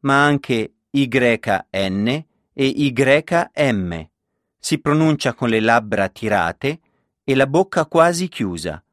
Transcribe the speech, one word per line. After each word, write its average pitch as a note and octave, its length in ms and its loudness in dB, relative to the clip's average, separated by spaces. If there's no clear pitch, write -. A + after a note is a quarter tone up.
ma C#3 240 2
anche C3+ 500 0
Y C#3 180 0
N G2 380 -2
e C3+ 140 -2
Y C#3 260 0
M. F#2 560 -2
Si - 200 -4
pronuncia D3+ 560 0
con B2 140 -2
le A2 120 2
labbra G#2+ 480 2
tirate G#2 720 -2
e C3 60 2
la C3+ 100 4
bocca D#3+ 400 0
quasi E3+ 420 2
chiusa. E2+ 540 -6